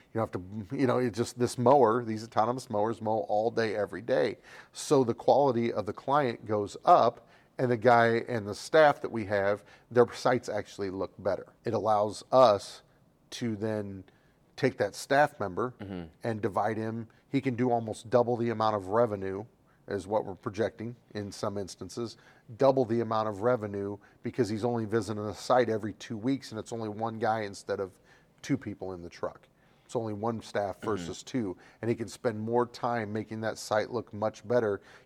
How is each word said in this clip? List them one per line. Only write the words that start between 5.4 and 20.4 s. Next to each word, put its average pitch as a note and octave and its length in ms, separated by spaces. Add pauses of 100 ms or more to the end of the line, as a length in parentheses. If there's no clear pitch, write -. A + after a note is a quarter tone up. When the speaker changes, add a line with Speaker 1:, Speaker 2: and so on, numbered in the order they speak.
Speaker 1:
of G2+ 140
the G#2 80
client C3+ 520
goes G#2 380
up, D3+ 420 (320)
and B2+ 120
the A#2+ 80
guy A#2 500
and A2 180
the G2+ 80
staff D3+ 460
that - 100
we A2+ 160
have, G2+ 380 (260)
their A#2+ 220
sites - 380
actually G2+ 400
look F#2 200 (120)
better. F#2 240 (180)
It A#2 80
allows G#2+ 500 (100)
us A#2+ 500 (480)
to A2+ 260
then G2+ 480 (520)
take C3 200
that G2+ 180
staff - 460
member G2+ 400
Speaker 2:
Mm-hmm. F#2+ 220 (200)
Speaker 1:
and A2 200
divide G#2+ 340
him. A2 320 (220)
He C#3 100
can B2+ 160
do B2+ 140
almost A2+ 400
double A#2+ 260
the A#2 140
amount A2 260
of F#2 120
revenue G2+ 560 (440)
as F#2 180
what G#2 200
we're G2 80
projecting G#2+ 600 (180)